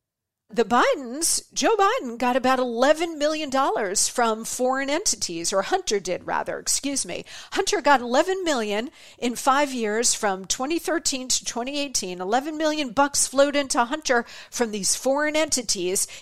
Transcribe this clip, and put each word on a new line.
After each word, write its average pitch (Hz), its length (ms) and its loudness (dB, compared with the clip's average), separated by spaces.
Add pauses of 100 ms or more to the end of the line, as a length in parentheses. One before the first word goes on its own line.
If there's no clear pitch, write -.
(520)
the 220 140 2
Bidens, 269 800 2 (100)
Joe 381 220 2
Biden 392 420 2
got 247 180 0
about 254 220 2
eleven 285 640 2
million 311 320 0
dollars 269 580 0
from 226 340 0
foreign 262 460 -2
entities, 202 640 -2
or 196 80 4
Hunter 214 380 0
did 175 260 -6
rather, 165 320 -2
excuse - 480 -2
me. - 180 -8 (280)
Hunter 392 300 0
got 277 200 6
eleven 330 420 0
million 233 460 -2 (300)
in 240 160 -2
five 277 360 2
years 226 440 0
from 190 300 -2
twenty 294 340 -2
thirteen 294 480 -2
to - 180 -2
twenty 262 340 -4
eighteen. 220 400 -4
Eleven 262 380 -2
million 302 320 0
bucks 277 380 2
flowed 277 280 2
into 277 300 0
Hunter 247 400 0 (240)
from 233 220 -2
these 196 240 0
foreign 294 400 0
entities, 208 720 0 (140)